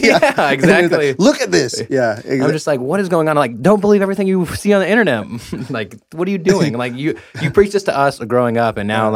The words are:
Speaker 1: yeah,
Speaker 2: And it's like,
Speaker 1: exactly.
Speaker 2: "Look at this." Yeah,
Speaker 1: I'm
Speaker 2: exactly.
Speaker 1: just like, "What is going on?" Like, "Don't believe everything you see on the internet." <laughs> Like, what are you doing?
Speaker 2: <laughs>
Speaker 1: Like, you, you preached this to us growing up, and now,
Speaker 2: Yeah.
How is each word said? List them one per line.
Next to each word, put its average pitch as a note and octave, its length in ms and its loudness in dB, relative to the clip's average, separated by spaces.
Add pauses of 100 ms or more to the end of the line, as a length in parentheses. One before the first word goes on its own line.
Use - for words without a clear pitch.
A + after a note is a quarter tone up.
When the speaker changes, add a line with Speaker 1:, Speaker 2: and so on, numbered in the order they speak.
Speaker 1:
yeah, - 160 4
Speaker 2:
And - 60 4
it's C#4 140 0
like, D3 160 2 (320)
Speaker 1:
exactly. D3 340 0
Speaker 2:
"Look C4 220 4
at G#3+ 100 -4
this." C#3+ 400 -2
Yeah, A#2+ 220 0
Speaker 1:
I'm G#2 40 -6 (140)
Speaker 2:
exactly. C3+ 220 0
Speaker 1:
just D#3 120 -6
like, D3 140 -2
"What D3 200 -4
is G3 80 -2
going E3 220 0
on?" D#3 60 0
Like, A#2+ 260 -2
"Don't G3 200 4
believe G#3 200 4
everything G3 240 -2
you F#3+ 220 0
see - 260 0
on G3 80 4
the E3 80 -2
internet." E3+ 420 0
<laughs> A#2 380 -12
Like, A2 260 -8 (180)
what E3+ 140 -4
are G3 40 -4
you G3 80 -4
doing? F3+ 340 0
Speaker 2:
<laughs> A#2+ 100 -4
Speaker 1:
Like, B2 120 -6
you, C#3+ 240 -6 (200)
you D3 120 -4
preached G3+ 220 4
this G3 100 -2
to - 120 -2
us C#3 220 0
growing A#2+ 400 0
up, A#2 200 0
and G#2 100 -4
now, A2 180 0
Speaker 2:
Yeah. G#2+ 100 2